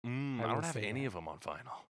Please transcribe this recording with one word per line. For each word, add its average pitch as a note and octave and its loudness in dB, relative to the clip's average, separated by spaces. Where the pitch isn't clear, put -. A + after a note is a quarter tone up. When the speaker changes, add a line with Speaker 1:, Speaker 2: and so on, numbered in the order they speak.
Speaker 1:
Mm, C3 2
Speaker 2:
I - 2
Speaker 1:
I A#2 4
Speaker 2:
will A2+ 6
Speaker 1:
don't D3 4
have E3 0
Speaker 2:
say A2 2
Speaker 1:
any A#2+ 0
Speaker 2:
that. C3+ 2
Speaker 1:
of F#2+ -2
'em E2 -4
on D2 -6
vinyl. - -6